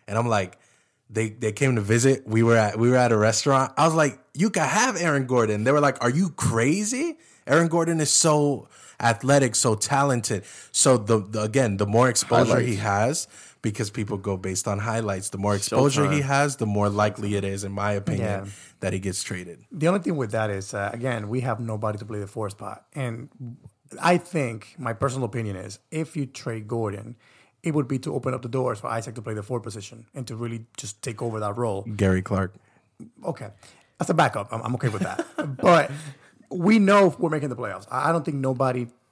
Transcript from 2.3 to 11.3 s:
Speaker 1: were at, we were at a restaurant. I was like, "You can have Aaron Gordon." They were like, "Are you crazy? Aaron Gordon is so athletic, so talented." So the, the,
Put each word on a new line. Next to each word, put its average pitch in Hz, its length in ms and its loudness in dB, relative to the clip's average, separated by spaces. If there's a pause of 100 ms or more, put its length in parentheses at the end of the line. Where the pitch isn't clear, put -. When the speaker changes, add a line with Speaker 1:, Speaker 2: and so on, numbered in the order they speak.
Speaker 1:
were 117 120 6
at, 107 240 2
we 120 100 4
were 127 60 6
at 123 160 6
a 110 60 4
restaurant. 131 600 4
I 147 80 4
was 160 80 4
like, 156 240 2 (160)
"You 208 160 2
can 160 180 0
have 214 320 2
Aaron 147 280 2
Gordon." 110 380 2
They 131 60 4
were 147 100 6
like, 139 200 2
"Are 120 80 2
you 165 200 2
crazy? 208 880 0 (280)
Aaron 165 220 4
Gordon 165 340 0
is 143 80 0
so 147 580 2 (320)
athletic, 127 560 4
so 113 200 2
talented." 127 680 0 (280)
So 131 260 4
the, 110 220 2
the, 104 240 -6